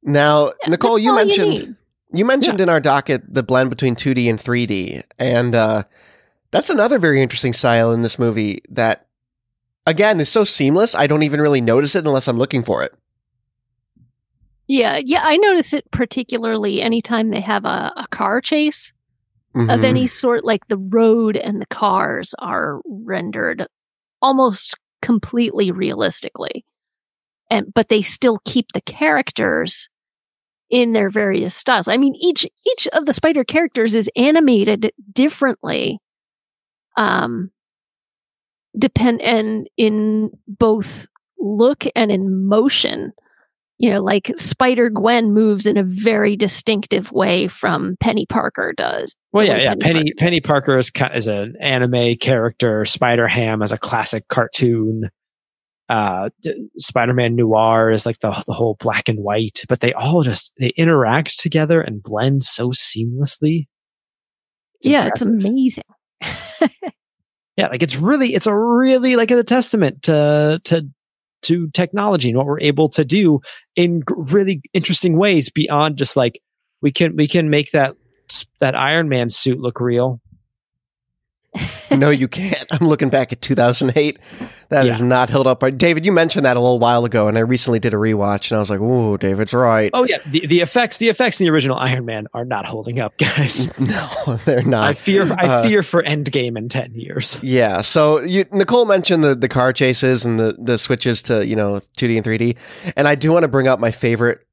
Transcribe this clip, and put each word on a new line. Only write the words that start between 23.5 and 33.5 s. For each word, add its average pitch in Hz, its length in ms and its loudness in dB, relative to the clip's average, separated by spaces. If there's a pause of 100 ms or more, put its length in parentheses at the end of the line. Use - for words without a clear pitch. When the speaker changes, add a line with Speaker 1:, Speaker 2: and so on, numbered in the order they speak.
Speaker 2:
almost 262 540 0 (260)
completely 226 720 -2
realistically. - 920 -6 (840)
And, - 240 -4
but 226 160 2
they 214 140 2
still 226 420 0
keep - 280 -2
the - 80 -6
characters 220 1080 -2 (800)
in 240 240 2
their 202 160 0
various 196 460 -2
styles. 220 320 -2
I 226 100 0
mean, 269 220 2
each, 339 260 0
each - 480 -2
of 311 140 0
the 285 60 0
Spider 302 300 0
characters 233 520 0